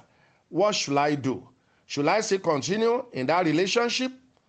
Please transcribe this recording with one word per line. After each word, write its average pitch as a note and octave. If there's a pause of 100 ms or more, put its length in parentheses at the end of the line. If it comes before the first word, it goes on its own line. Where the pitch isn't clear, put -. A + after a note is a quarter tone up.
(480)
what G3
should C#3+
I D3
do? B2+ (380)
Should D3
I G#3
still G3
continue G3
in C3
that F3
relationship?" A#3 (360)